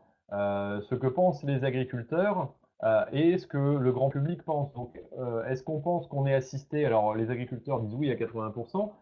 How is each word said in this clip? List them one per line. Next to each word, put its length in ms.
euh, 500
ce 140
que 120
pensent 360
les 220
agriculteurs, 880
euh, 280
et 260
ce 80
que 120
le 340
grand 180
public 340
pense. 300
Donc, 260
euh, 260
est-ce 180
qu'on 180
pense 260
qu'on 180
est 80
assisté ? 520
Alors, 300
les 140
agriculteurs 500
disent 140
oui 180
à 40
quatre-vingts 360
pour 180
cent, 320